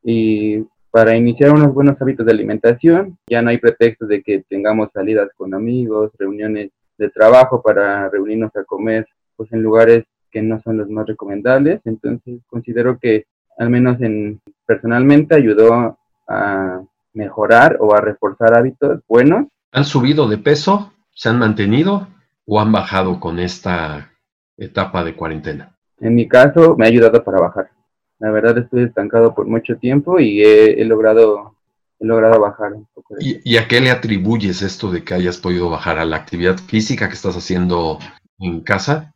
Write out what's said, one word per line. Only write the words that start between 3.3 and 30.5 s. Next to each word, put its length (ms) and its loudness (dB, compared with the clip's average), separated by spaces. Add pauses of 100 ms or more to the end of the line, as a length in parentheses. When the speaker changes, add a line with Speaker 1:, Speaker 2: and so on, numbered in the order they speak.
Speaker 1:
no 80 0
hay 80 0
pretextos 500 0
de 140 -2
que 260 -4
tengamos 460 -4
salidas 420 -2
con 200 -12
amigos, 640 -4
reuniones 500 -8 (300)
de 100 -4
trabajo 540 4
para 480 0
reunirnos 440 -6
a 80 -8
comer, 440 -6 (280)
pues, 180 -14
en 100 -4
lugares 400 4 (260)
que 140 -8
no 180 -6
son 160 -6
los 100 -6
más 200 -8
recomendables. 760 -2
Entonces, 600 -10
considero 540 -6
que, 260 -2 (320)
al 140 -2
menos 280 0
en, 400 -6 (280)
personalmente, 680 2
ayudó 640 2 (300)
a 560 -6 (280)
mejorar 680 2
o 160 2
a 60 4
reforzar 540 0
hábitos 520 -2
buenos. 400 2 (240)
Speaker 2:
¿Han 140 0
subido 420 2
de 100 -2
peso? 560 -2 (220)
¿Se 140 -6
han 100 2
mantenido 680 -2 (380)
o 140 -2
han 120 0
bajado 480 -2
con 200 -8
esta 720 -8 (460)
etapa 460 -6
de 120 -10
cuarentena? 580 -12 (260)
Speaker 1:
En 140 -2
mi 140 0
caso, 500 6
me 80 2
ha 40 6
ayudado 340 4
para 180 -2
bajar. 300 -4 (480)
La 100 -4
verdad, 300 2
estuve 240 -2
estancado 500 0
por 140 -4
mucho 300 -4
tiempo 420 0
y 240 2
he, 360 6